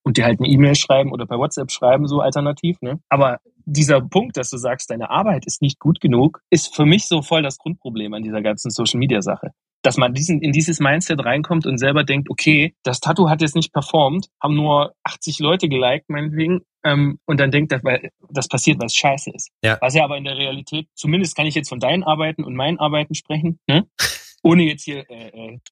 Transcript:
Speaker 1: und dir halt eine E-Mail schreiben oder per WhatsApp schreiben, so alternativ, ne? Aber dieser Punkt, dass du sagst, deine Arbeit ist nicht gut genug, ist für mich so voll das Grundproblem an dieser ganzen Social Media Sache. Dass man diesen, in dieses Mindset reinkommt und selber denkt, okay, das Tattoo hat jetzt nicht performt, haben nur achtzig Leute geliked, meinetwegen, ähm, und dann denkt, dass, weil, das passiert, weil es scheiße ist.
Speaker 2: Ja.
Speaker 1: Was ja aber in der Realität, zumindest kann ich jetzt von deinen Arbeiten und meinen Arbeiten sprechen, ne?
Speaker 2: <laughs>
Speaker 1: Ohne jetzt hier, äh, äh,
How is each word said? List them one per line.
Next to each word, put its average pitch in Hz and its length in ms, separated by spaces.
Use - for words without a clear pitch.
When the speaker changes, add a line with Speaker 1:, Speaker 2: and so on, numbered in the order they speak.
Speaker 1:
und 127 140
dir 120 80
halt 117 140
eine 127 80
E-Mail 143 280
schreiben 135 360
oder 123 140
per 120 120
WhatsApp 135 340
schreiben, 135 360
so 143 140
alternativ, 147 600
ne? 131 180
Aber 135 300
dieser 147 360
Punkt, 202 360
dass 127 120
du 131 80
sagst, 127 320
deine 113 200
Arbeit 190 360
ist - 160
nicht 139 180
gut 160 200
genug, 135 400
ist - 260
für 151 100
mich 185 220
so 160 140
voll 160 220
das 139 140
Grundproblem 110 560
an 110 100
dieser 110 180
ganzen 107 300
Social 117 280
Media 120 220
Sache. 98 300
Dass - 160
man 123 160
diesen, 151 280
in 151 100
dieses 156 280
Mindset 147 440
reinkommt 151 440
und 131 100
selber 139 260
denkt, 139 260
okay, 156 440
das 127 180
Tattoo 165 280
hat 156 120
jetzt 151 140
nicht 160 180
performt, 151 540
haben 147 140
nur 147 380
achtzig - 360
Leute 165 280
geliked, 131 420
meinetwegen, 156 520
ähm, 143 400
und 143 140
dann 135 120
denkt, 147 220
dass, 127 100
weil, 127 260
das 135 180
passiert, 131 320
weil 117 80
es - 80
scheiße 139 360
ist. - 180
Speaker 2:
Ja. 110 180
Speaker 1:
Was 131 120
ja 156 120
aber 143 120
in 139 60
der 139 140
Realität, 139 580
zumindest 165 400
kann 151 120
ich 151 80
jetzt 156 140
von 123 100
deinen 165 240
Arbeiten 156 420
und 131 100
meinen 143 240
Arbeiten 151 340
sprechen, 156 540
ne? 151 200
Speaker 2:
<laughs> - 160
Speaker 1:
Ohne 175 200
jetzt 151 200
hier, 139 260
äh, 117 200
äh, 113 300